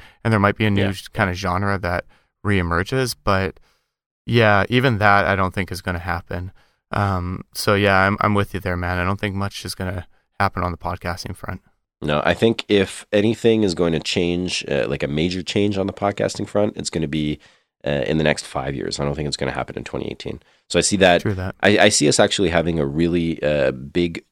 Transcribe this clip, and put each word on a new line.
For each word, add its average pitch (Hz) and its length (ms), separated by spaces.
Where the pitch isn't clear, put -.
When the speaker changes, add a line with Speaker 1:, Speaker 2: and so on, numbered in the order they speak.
Speaker 1:
and 113 80
there 107 80
might 101 180
be 107 80
a 107 40
new 98 200
Speaker 2:
Yeah. 98 40
Speaker 1:
kind 107 160
of 90 80
genre 98 440
that 90 260
reemerges, 98 800
but, 95 360
yeah, 107 420
even 123 300
that 101 260
I 92 100
don't 95 200
think 92 160
is 90 100
gonna 90 160
happen. 87 540
Um, 95 540
so, - 180
yeah, 98 320
I'm, 98 160
I'm 104 140
with 101 180
you 95 60
there, 90 180
man. 90 220
I 90 60
don't 98 140
think 101 140
much 98 320
is 90 80
gonna 92 320
happen 98 220
on 87 100
the 85 60
podcasting 87 580
front. - 260
Speaker 2:
No, 73 240
I 87 120
think 113 320
if 98 440
anything 110 520
is 92 100
going 85 200
to 78 60
change, 87 720
uh, 69 180
like, 71 140
a 73 60
major 85 340
change 101 380
on 95 80
the 98 60
podcasting 101 540
front, 104 300
it's 87 140
gonna 80 160
be, 76 320
uh, 71 220
in 78 100
the 78 80
next 76 200
five 69 300
years. 50 240
I 71 60
don't 71 100
think 76 100
it's 69 120
gonna 65 160
happen 65 240
in - 80
twenty - 260
eighteen. - 300
So - 80
I 85 40
see 101 160
that, 90 240
Speaker 1:
True 107 140
that. 92 260
Speaker 2:
I, 101 160
I 90 100
see 143 220
us 131 100
actually 101 300
having 85 280
a 76 80
really, 82 560
uh, 71 300
big 76 600